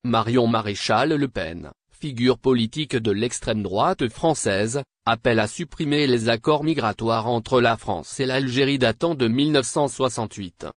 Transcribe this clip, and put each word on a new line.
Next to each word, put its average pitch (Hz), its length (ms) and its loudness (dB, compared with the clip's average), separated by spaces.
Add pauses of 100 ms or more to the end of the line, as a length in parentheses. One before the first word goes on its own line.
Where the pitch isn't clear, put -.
Marion 117 440 2
Maréchal 113 640 0
Le 143 140 0
Pen, 82 420 -8 (220)
figure 123 480 0
politique 131 560 0
de 113 160 0
l'extrême 110 500 -4
droite 113 480 0
française, 117 720 0 (240)
appelle 117 340 2
à 107 60 2
supprimer 147 640 -2
les 117 220 2
accords 151 340 0
migratoires 113 640 0
entre 120 340 2
la 117 160 2
France - 420 -6
et 131 60 0
l'Algérie 135 540 0
datant 127 340 0
de 123 140 0
mille 139 240 2
neuf 135 160 2
cent 147 200 0
soixante-huit. 110 760 -6 (160)